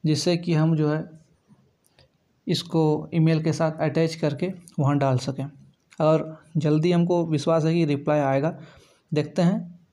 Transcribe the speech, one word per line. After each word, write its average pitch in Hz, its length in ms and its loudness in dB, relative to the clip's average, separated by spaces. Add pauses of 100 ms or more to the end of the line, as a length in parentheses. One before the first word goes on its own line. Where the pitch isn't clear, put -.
जिससे 156 340 0
कि 170 160 -2
हम 160 220 2
जो 151 140 0
है 156 140 -2 (1400)
इसको 156 680 -2
email 160 300 2
के 160 100 0
साथ 156 280 -2
attach 160 340 0
करके 151 360 -4 (280)
वहाँ 143 180 2
डाल 135 200 2
सकें। 131 280 -6 (540)
और 156 400 2 (180)
जल्दी 156 340 2
हमको 175 340 2
विश्वास 156 400 0
है 160 80 2
कि 170 120 2
reply 147 340 0
आएगा, 139 380 0 (540)
देखते 156 300 -2
हैं 185 180 2 (340)